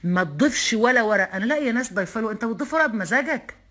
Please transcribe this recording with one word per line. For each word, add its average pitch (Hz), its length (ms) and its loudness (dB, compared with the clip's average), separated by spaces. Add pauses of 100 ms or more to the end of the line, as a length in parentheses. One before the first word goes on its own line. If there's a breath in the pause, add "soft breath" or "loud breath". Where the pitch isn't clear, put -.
ما 180 200 2
تضيفش 196 500 0
ولا 240 280 4
ورق. 202 320 2
أنا 190 100 -2
لاقي 277 280 0
ناس 240 200 -2
ضايفة 190 280 -4
له، 220 100 -2
أنت 214 140 -6
بتضيف 233 300 -4
ورق 311 120 4
بمزاجك؟ 240 680 -2 (160)